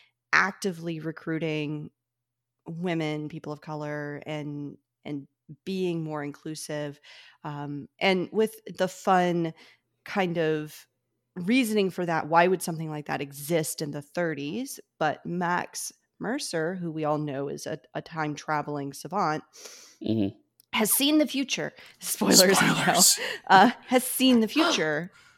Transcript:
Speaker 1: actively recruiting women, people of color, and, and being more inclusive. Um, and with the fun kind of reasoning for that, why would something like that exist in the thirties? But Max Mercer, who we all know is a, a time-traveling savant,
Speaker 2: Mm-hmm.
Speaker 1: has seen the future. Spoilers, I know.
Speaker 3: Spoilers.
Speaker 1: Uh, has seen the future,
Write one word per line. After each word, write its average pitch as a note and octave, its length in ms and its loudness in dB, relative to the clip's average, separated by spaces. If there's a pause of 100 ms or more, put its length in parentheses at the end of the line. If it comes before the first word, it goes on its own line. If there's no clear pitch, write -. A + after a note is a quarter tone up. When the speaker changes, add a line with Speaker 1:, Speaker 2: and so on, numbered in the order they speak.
(300)
Speaker 1:
actively E3+ 720 0
recruiting D3+ 880 -4 (800)
women, D#3+ 640 -4
people D#3 200 -10
of D3 120 -10
color, D3 640 -8
and, D3 500 -8 (300)
and C#3+ 200 -8 (380)
being F3+ 400 -2
more D3+ 180 -6
inclusive. D3 800 -8 (440)
Um, C#3+ 440 -8 (100)
and F#3 320 0
with G#3+ 300 0 (160)
the F#3 120 0
fun F3 640 2 (500)
kind F3+ 320 -2
of D#3 500 -2 (480)
reasoning G#3 540 2
for F3+ 160 -4
that, E3 240 -2
why E3 180 6
would F#3 140 2
something D#3+ 300 -6
like D3+ 160 -8
that D3+ 160 -6
exist D3 580 -2
in D3 100 -6
the D3 120 -8
thirties? E3 800 -6 (180)
But D3+ 260 0
Max F3 680 -4 (260)
Mercer, F#3 560 -4
who F3 160 -6
we D#3 140 -6
all D3+ 140 0
know C#3+ 300 -4
is C#3+ 180 -8
a, - 120 -6 (160)
a D3+ 80 -6
time-traveling D3 920 -4
savant, D#3 520 -4 (580)
Speaker 2:
Mm-hmm. G#2+ 340 0 (380)
Speaker 1:
has G#3+ 160 2
seen C#4+ 260 2
the D4+ 100 6
future. F3+ 460 -4 (280)
Spoilers, F#3+ 600 6
I - 60 4
know. E3 80 4 (260)
Speaker 3:
Spoilers. - 200 6 (260)
Speaker 1:
Uh, F#3+ 240 10 (160)
has B3 180 4
seen B3+ 360 4
the A3 80 2
future, F#3 600 2 (280)